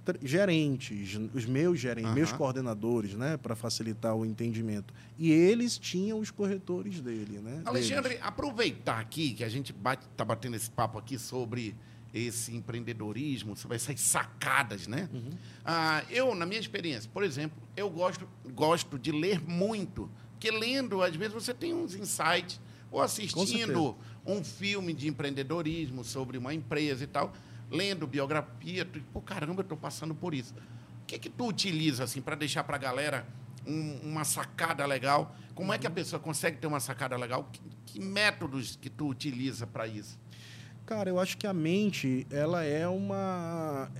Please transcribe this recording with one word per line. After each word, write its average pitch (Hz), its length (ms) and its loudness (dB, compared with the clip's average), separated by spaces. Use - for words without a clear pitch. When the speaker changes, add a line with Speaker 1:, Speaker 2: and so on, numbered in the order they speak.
Speaker 1:
tra-, 180 160 0
gerentes, 139 960 2
os 120 120 0
meus 147 340 4
gerentes, 113 340 0
meus 143 160 6
Speaker 2:
Aham. 117 80 -2
Speaker 1:
coordenadores, 120 760 2
né, 139 240 0
pra 113 180 -2
facilitar 113 600 0
o 113 100 2
entendimento. 110 680 -2
E 160 140 6
eles 220 460 8
tinham 208 420 0
os 214 120 -4
corretores 190 680 -2
dele, 107 380 -4
né, 120 260 -8
Speaker 2:
Alexandre, 254 500 2
Speaker 1:
deles. - 100 -6
Speaker 2:
aproveitar 202 760 0
aqui 131 340 0
que 117 100 -2
a 113 60 0
gente 135 240 -4
bate, 127 420 0
tá 117 100 2
batendo 117 300 0
esse 113 140 -2
papo 113 280 2
aqui 113 220 -6
sobre 120 560 -4
esse 117 420 -2
empreendedorismo, 117 1000 -4
sobre 120 200 -4
essas 120 240 -2
sacadas, 131 880 2
né? 143 260 -2
Speaker 1:
Uhum. 123 160 -6
Speaker 2:
Ah, 160 460 4
eu, 247 240 4
na 170 120 0
minha 208 140 -2
experiência, 165 540 -4
por 196 100 0
exemplo, 156 340 0
eu 202 140 0
gosto, 180 380 0
gosto 151 420 4
de 131 140 -2
ler 165 340 4
muito, 175 640 0
porque - 180 -4
lendo, 220 540 2
às 180 120 4
vezes, 208 180 -2
você 233 200 -4
tem 339 220 -2
uns 320 200 -2
insights, 175 640 2
ou - 100 0
Speaker 1:
Com - 60 8
Speaker 2:
assistindo 196 400 0
Speaker 1:
certeza. 185 500 4
Speaker 2:
um 143 160 0
filme 185 520 -2
de 143 160 -2
empreendedorismo 143 960 -2
sobre 127 320 -4
uma 127 160 -2
empresa 147 500 0
e 143 40 -6
tal, - 260 0
lendo 175 380 0
biografia, 151 800 -2
tu, 156 160 -10
"Pô, - 80 -6
caramba, 180 400 -4
eu 185 60 0
tô 160 100 -6
passando 156 400 -4
por 170 180 -4
isso." 127 200 -4
O - 20 -20
que - 140 -6
que - 100 -10
tu - 180 -2
utiliza, 156 580 2
assim, 120 160 -4
pra 151 140 -4
deixar 147 280 0
pra 143 140 -2
galera 131 500 0
um, 151 400 -2
uma 156 180 0
sacada 139 640 2
legal? 143 500 4
Como 190 200 0
é 226 40 2
que - 80 -2
a - 40 2
Speaker 1:
Uhum. 165 60 -4
Speaker 2:
pessoa 160 240 -2
consegue 156 380 0
ter 156 100 -2
uma 147 120 2
sacada 127 380 -2
legal? 123 340 -2
Que, - 80 -14
que - 140 -12
métodos 190 840 0
que 139 80 -8
tu 143 200 -2
utiliza 123 580 -2
pra 113 180 -4
isso? 107 320 -8
Speaker 1:
Cara, 208 240 0
eu 180 100 4
acho 185 180 2
que - 80 -4
a 202 80 2
mente, 160 760 4
ela 160 320 2
é 151 240 2
uma, 175 1120 -2